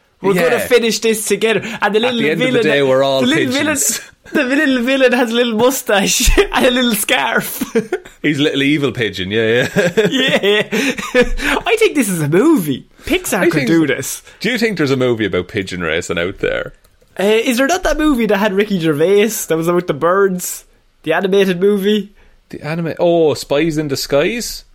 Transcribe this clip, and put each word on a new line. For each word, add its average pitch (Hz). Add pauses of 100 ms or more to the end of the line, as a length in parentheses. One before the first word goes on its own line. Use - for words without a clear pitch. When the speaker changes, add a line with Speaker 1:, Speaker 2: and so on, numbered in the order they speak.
(220)
Speaker 1:
We're 190
Speaker 2:
Yeah. 170
Speaker 1:
gonna -
finish 233
this 220
together." 208
And 208
the 220
Speaker 2:
At -
Speaker 1:
little 240
Speaker 2:
the 185
end 165
Speaker 1:
villain, 254
Speaker 2:
of -
the 156
day, 143
we're 131
all 135
Speaker 1:
the 127
little 277
Speaker 2:
pigeons. 294
Speaker 1:
villain, - (140)
<laughs> - (160)
the 269
little 269
villain 262
has 247
a 226
little 240
mustache 220
<laughs> -
and 285
a 254
little 247
scarf. 247 (360)
<laughs> -
Speaker 2:
He's 147
a 143
little 139
evil 139
pigeon, 95
yeah, 113
yeah. 196
<laughs> -
Speaker 1:
Yeah. 214
<laughs> 254
I 427
think 427
this 233
is 170
a 143
movie. 180 (180)
Pixar 311
Speaker 2:
I 269
Speaker 1:
could 330
Speaker 2:
think 254
Speaker 1:
do 165
Speaker 2:
so. 127
Speaker 1:
this. - (180)
Speaker 2:
Do 220
you 247
think 220
there's 143
a 135
movie 120
about 90
pigeon 95
racing 85
out 90
there? - (460)
Speaker 1:
Uh, 185
is 220
there 269
not 370
that 311
movie 294
that 196
had 202
Ricky 202
Gervais 165 (200)
that 160
was 165
about 175
the 160
birds? 180 (380)
The 156
animated 190
movie? 202 (360)
Speaker 2:
The -
anime? 160
Oh, 165
Spies 147
in 156
Disguise? 156